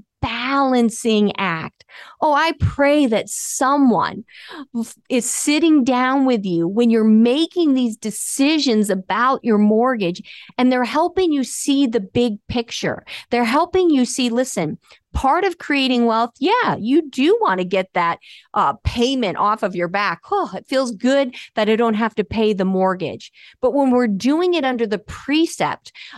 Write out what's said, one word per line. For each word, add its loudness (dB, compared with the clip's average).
balancing 0
act. -6
Oh, 2
I 0
pray 2
that -2
someone 0
f-, -8
is 0
sitting 2
down 2
with 0
you 0
when 2
you're 4
making 4
these 0
decisions 0
about -2
your 2
mortgage, 2
and 4
they're 2
helping 0
you 0
see 0
the -2
big -2
picture. -6
They're 0
helping 2
you 4
see, -2
listen, -2
part 0
of -2
creating 0
wealth, 0
yeah, 0
you 0
do 2
wanna 0
get -2
that, -2
uh, 0
payment -2
off 0
of -4
your -4
back. -4
Oh, -2
it -12
feels -2
good 0
that 0
I 4
don't 0
have -2
to 0
pay 0
the -2
mortgage. -2
But 2
when 2
we're 4
doing 0
it 0
under -2
the -4
precept, -4